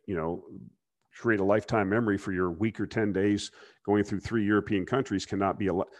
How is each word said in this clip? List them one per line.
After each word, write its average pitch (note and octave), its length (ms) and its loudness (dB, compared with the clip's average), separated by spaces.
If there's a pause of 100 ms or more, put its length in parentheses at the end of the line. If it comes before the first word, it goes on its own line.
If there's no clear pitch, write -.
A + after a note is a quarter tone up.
you G2+ 100 -6
know, E2+ 300 -4 (680)
create A2+ 280 0
a - 20 0
lifetime G#2 460 2
memory G#2+ 280 2
for G2 140 -6
your F2+ 200 0
week G2+ 280 -2
or G#2 80 -4
ten G#2+ 240 -2
days G2+ 400 0 (340)
going G#2 200 4
through G2 160 -4
three A2 240 -2
European G2+ 400 2
countries A#2+ 400 0
cannot G2 340 0
be G2+ 80 -2
al-, F2+ 220 0 (100)